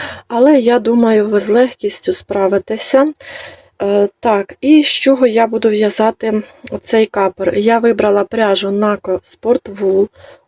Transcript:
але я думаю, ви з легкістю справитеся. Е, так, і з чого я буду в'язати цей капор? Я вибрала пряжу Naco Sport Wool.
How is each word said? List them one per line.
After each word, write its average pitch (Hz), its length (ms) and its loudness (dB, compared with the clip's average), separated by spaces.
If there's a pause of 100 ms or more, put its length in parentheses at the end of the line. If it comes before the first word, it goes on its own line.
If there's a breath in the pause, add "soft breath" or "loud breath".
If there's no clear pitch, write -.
(280 loud breath)
але 262 320 4
я 240 200 2
думаю, 226 480 2
ви 208 120 0
з 202 100 -6
легкістю 220 640 -2
справитеся. 214 1000 -2 (680 loud breath)
Е, 202 280 0 (100)
так, 202 420 -2
і 294 220 4
з 285 40 0
чого 262 400 2
я 226 200 2
буду 226 220 0
в'язати 214 760 -2 (380 loud breath)
цей 220 240 0
капор? 190 500 -2
Я 226 240 2
вибрала 208 440 0
пряжу 196 460 -2
Naco 202 500 -2
Sport 208 600 -6
Wool. 196 280 0 (400 loud breath)